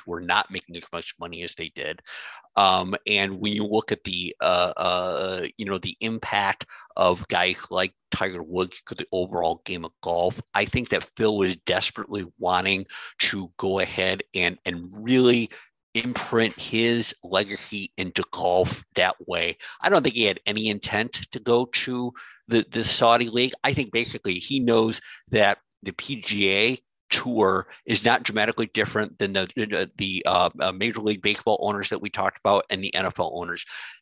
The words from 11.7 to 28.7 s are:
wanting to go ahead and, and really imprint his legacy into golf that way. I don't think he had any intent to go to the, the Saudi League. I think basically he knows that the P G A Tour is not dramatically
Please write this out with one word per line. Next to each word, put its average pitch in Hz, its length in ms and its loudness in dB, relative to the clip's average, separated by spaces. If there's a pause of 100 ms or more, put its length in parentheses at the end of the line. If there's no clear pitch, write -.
wanting 95 480 0 (320)
to 95 380 -2
go 95 200 0
ahead 95 460 0 (100)
and, 90 320 0
and 87 260 -6
really 120 600 4 (420)
imprint 113 680 0
his 117 540 0 (100)
legacy 101 720 -4
into 95 360 -4
golf 90 520 2 (120)
that 92 200 2 (120)
way. 85 300 -2 (220)
I 170 100 2
don't 185 120 6
think 120 140 0
he 117 80 2
had 98 240 2
any 107 220 -2
intent 107 640 -4
to 123 60 -6
go 120 260 4
to 123 460 -4 (360)
the, 113 240 2
the 117 120 -2
Saudi 117 460 4
League. 123 240 0 (100)
I 131 120 2
think 123 160 -4
basically 110 480 -2
he 139 200 -2
knows 113 400 4 (300)
that 101 300 4 (240)
the 98 80 -8
P - 300 -8
G 101 300 2
A 110 300 2 (280)
Tour 98 580 2 (180)
is - 180 0
not 120 200 4
dramatically 110 500 0